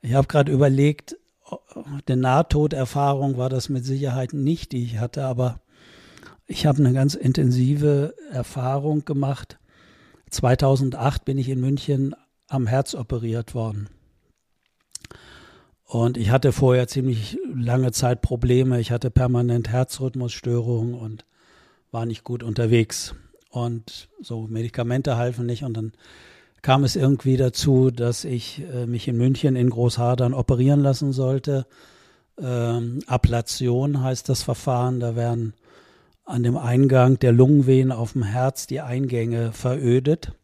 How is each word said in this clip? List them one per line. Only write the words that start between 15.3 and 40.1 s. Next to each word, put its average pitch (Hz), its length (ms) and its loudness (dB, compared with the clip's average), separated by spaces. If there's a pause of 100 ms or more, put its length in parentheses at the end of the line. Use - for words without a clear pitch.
Und 120 320 -2
ich 110 140 0
hatte 131 200 4
vorher 127 360 2
ziemlich 127 500 -4 (160)
lange 123 380 0
Zeit 123 300 0
Probleme. 123 580 2
Ich 113 120 -4
hatte 120 200 -2
permanent 120 580 0
Herzrhythmusstörungen 120 1300 -2
und 110 300 -14 (680)
war 117 140 -6
nicht 117 180 -8
gut 117 200 -8
unterwegs. 113 720 0 (340)
Und 117 600 -8 (100)
so 113 280 -10
Medikamente 117 680 -4
halfen 120 300 -2
nicht. 120 180 -6
Und 120 140 -6
dann 110 160 -8 (680)
kam 135 220 4
es 127 120 0
irgendwie 131 420 2
dazu, 131 540 4
dass 120 340 -2
ich, 127 380 -8 (100)
äh, 123 140 -6
mich 120 200 -4
in 123 80 -2
München 131 400 2
in 123 140 4
Großhadern 120 640 2
operieren 135 480 4
lassen 139 320 2
sollte. 131 540 -2 (720)
Ähm, 120 640 -4
Ablation 127 960 0
heißt 131 260 -4
das 127 140 0
Verfahren. 127 580 -2
Da 120 160 -4
werden 117 380 -2 (720)
an 123 160 -2
dem 120 160 0
Eingang 127 600 4
der 123 120 4
Lungenvenen 131 600 6
auf 113 220 -6
dem 127 100 -2
Herz 127 420 -2
die 131 160 -8
Eingänge 117 720 -4
verödet. 131 840 0 (100)